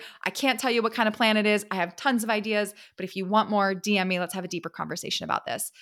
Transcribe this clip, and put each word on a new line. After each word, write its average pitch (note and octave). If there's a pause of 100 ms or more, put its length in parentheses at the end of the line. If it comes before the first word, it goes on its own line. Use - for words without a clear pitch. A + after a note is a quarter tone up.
(260)
I F#3
can't B3+
tell C4
you A#3
what A3+
kind A3
of G#3+
plan A3
it G#3
is. G#3
I G3
have F3+
tons A#3+
of A3
ideas, G#3 (220)
but -
if F#3
you F#3+
want G#3
more, G3
D G3+
M F#3+
me. F#3
Let's F3
have F#3
a -
deeper E3+
conversation -
about -
this. - (100)